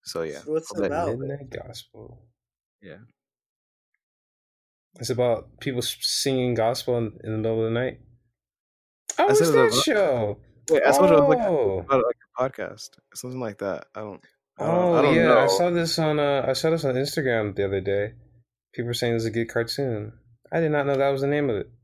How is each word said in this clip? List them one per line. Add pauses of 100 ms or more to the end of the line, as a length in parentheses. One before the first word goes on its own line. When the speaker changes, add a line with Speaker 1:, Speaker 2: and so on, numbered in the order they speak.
Speaker 1:
So,
yeah.
Speaker 2:
What's
it
Speaker 1:
Hope
that (180)
Speaker 2:
about?
Speaker 3:
Midnight
Gospel. (580)
Speaker 1:
Yeah. (2000)
Speaker 3:
It's
about
people
s-,
singing
gospel
in,
in
the
middle
of
the
night. (1200)
Speaker 1:
I
Speaker 3:
Oh,
Speaker 1:
said
Speaker 3:
it's
Speaker 1:
it
Speaker 3:
that
Speaker 1:
was
about
Speaker 3:
show. (320)
Speaker 1:
Wait,
I
told
you
it
was,
like,
Speaker 3:
Oh.
Speaker 1:
about,
like, (220)
a (100)
podcast. (240)
Something
like
that. (100)
I
don't, (340)
I
don't,
Speaker 3:
Oh,
Speaker 1:
I
don't
Speaker 3:
yeah,
Speaker 1:
know.
Speaker 3:
I
saw
this
on,
uh,
I
saw
this
on
Instagram
the
other
day. (640)
People
were
saying
it's
a
good
cartoon. (400)
I
did
not
know
that
was
the
name
of
it. (140)